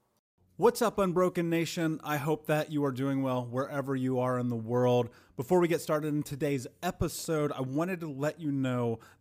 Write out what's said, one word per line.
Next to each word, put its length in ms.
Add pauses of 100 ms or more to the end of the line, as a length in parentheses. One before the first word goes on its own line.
(560)
What's 260
up, 160
Unbroken 500
Nation? 560
I 140
hope 260
that 260
you 140
are 80
doing 300
well 240
wherever 500
you 240
are 180
in 120
the 60
world. 520 (300)
Before 200
we 100
get 120
started 280
in 140
today's 440 (160)
episode, 680
I 120
wanted 380
to 120
let 260
you 140
know 460 (220)